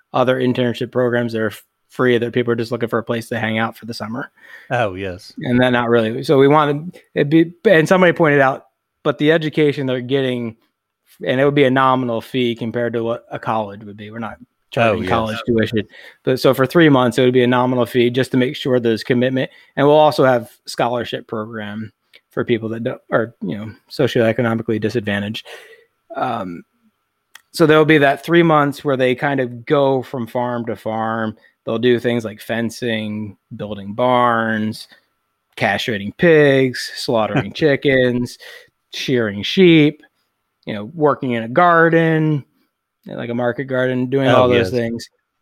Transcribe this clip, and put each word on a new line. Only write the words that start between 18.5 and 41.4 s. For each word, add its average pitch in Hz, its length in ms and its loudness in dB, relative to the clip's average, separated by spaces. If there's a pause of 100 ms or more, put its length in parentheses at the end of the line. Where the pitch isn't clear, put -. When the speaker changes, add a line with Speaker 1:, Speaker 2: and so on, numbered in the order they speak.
Speaker 1:
sure 127 240 0
there's 113 240 0
commitment. 131 460 -2 (260)
And 143 120 2
we'll 147 80 6
also 151 300 4
have 123 260 0 (160)
scholarship 123 580 -4
program 107 640 -10 (380)
for - 160 -6
people 113 240 -2
that 113 140 -8
don't, 127 180 -8 (100)
are, 117 300 -2
you 190 160 -8
know, 107 160 -12 (160)
socioeconomically 113 920 0
disadvantaged. 104 680 -4 (680)
Um, 113 480 -8 (920)
so 170 120 2
there'll 156 200 6
be 156 140 6
that 143 260 2
three 170 180 4
months 147 400 2
where 139 140 -2
they 127 180 2
kind 139 240 -2
of 120 260 -6
go 139 360 2
from 120 260 -8
farm 123 380 -4
to 110 100 -6
farm. 110 640 -4 (260)
They'll 113 160 -4
do 123 200 4
things 120 260 -2
like 104 160 -12
fencing, 110 960 -6 (180)
building 101 380 -10
barns, 113 960 0 (640)
castrating 104 640 -4
pigs, 139 800 4
slaughtering 113 580 -2
Speaker 2:
<laughs> - 80 -6
Speaker 1:
chickens, 131 760 0 (540)
shearing 107 520 -4
sheep, 160 600 4 (640)
you 127 80 -10
know, 104 200 -10
working 143 380 0
in 117 120 -4